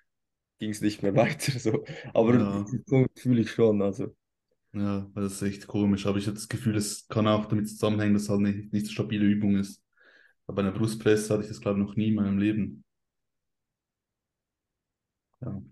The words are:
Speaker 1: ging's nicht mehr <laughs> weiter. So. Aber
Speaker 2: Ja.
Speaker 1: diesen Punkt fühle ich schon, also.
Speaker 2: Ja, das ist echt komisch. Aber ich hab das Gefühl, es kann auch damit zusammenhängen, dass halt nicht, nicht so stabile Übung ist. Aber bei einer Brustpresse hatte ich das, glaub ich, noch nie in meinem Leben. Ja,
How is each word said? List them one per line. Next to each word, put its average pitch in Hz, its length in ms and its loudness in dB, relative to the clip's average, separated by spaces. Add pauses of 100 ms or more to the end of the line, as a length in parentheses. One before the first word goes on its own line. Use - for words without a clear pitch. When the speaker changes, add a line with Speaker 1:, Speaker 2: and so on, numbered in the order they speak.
(580)
Speaker 1:
ging's 107 240 -6
nicht 104 200 -2
mehr 101 140 0
<laughs> - 0 -
weiter. 131 420 0
So. - 260 -2 (280)
Aber 117 220 4
Speaker 2:
Ja. 101 320 2
Speaker 1:
diesen 120 180 -6
Punkt 131 340 2
fühle 123 220 2
ich 107 100 0
schon, 107 320 4
also. - 320 -4 (580)
Speaker 2:
Ja, 101 420 -2
das 98 180 -4
ist - 100 -10
echt 98 240 -6
komisch. 101 400 2
Aber 101 120 0
ich 101 100 -2
hab 104 60 -4
das - 140 -12
Gefühl, - 280 -2
es - 320 -4
kann 107 180 2
auch 107 200 4
damit 104 220 -2
zusammenhängen, 104 460 0
dass 101 140 0
halt 101 120 2
nicht, 101 320 -2
nicht 104 140 -2
so - 60 -10
stabile 107 320 -2
Übung 104 320 2
ist. - 260 -4 (640)
Aber 95 100 -10
bei 101 60 0
einer 98 160 -2
Brustpresse 107 540 2
hatte 104 100 2
ich - 60 -10
das, - 120 -12
glaub 101 160 0
ich, 101 60 2
noch 98 140 -4
nie 107 120 2
in 107 60 2
meinem 98 240 0
Leben. 101 460 -2 (2500)
Ja, 98 200 -10 (120)